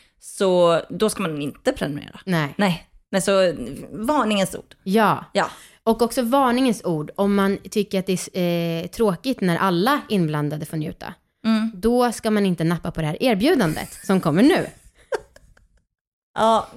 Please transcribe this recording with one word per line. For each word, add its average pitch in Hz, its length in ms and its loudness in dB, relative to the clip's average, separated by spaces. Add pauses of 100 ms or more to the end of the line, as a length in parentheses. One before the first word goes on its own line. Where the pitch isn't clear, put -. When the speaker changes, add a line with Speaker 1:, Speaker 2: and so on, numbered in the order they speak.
(200)
Speaker 1:
så 180 600 2 (100)
då 208 200 0
ska - 120 -4
man 156 200 -4
inte 147 300 -4
prenumerera. - 520 -8
Speaker 2:
Nej. 156 320 -2
Speaker 1:
Nej. 185 300 0 (260)
Nej, 185 100 0
så 190 320 2 (380)
varningens 214 640 0
ord. - 280 -16
Speaker 2:
Ja. 190 500 2
Speaker 1:
Ja. 190 180 0 (320)
Speaker 2:
Och 226 200 0
också 233 200 0
varningens 247 600 2
ord 156 320 -2
om 202 180 2
man 196 240 2 (120)
tycker 196 280 -2
att 185 80 -4
det 185 220 -2 (100)
är, 170 440 -2
eh, 180 40 -8
tråkigt 226 540 -2
när 175 180 2
alla 196 500 2
inblandade 151 580 -2
får 165 100 -10
njuta. 160 380 -8 (320)
Speaker 1:
Mm. 220 280 0
Speaker 2:
Då 240 380 2
ska - 180 -4
man 208 160 2
inte 170 180 0
nappa 170 260 -2
på 160 100 -6
det 156 60 -2
här 156 160 -4
erbjudandet 247 680 2 (140)
som 190 140 4
kommer 165 220 2
nu. 285 240 4
<laughs> - 760 -12 (960)
Speaker 1:
Ja, 220 420 2